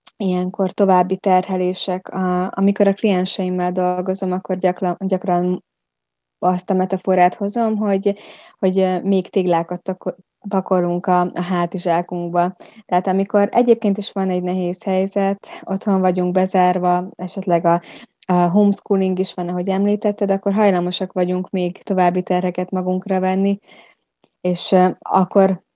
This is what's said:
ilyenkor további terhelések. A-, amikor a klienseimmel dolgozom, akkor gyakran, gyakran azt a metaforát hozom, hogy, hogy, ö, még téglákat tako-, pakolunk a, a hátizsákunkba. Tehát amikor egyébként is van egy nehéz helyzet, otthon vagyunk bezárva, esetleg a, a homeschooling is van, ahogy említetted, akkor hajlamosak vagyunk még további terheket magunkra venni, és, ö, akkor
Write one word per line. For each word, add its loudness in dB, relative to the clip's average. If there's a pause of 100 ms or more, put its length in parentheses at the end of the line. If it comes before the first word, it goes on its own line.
(160)
ilyenkor -4
további 2
terhelések. -2
A-, -2
amikor 2
a 2
klienseimmel -2
dolgozom, -2
akkor -4
gyakran, -2
gyakran -2 (720)
azt -2
a 2
metaforát 2
hozom, -2
hogy, -2 (400)
hogy, 0
ö, 0
még 0
téglákat 0
tako-, -8 (340)
pakolunk 0
a, 4
a -2
hátizsákunkba. -2 (300)
Tehát 0
amikor 2
egyébként 2
is -8
van -2
egy -2
nehéz -4
helyzet, -2 (160)
otthon 0
vagyunk 2
bezárva, 2
esetleg -2
a, 2 (440)
a 0
homeschooling 2
is -4
van, -6
ahogy -4
említetted, 0
akkor 0
hajlamosak 0
vagyunk -2
még -4
további 2
terheket -2
magunkra -2
venni, 0 (800)
és, -2
ö, 6 (100)
akkor 2 (120)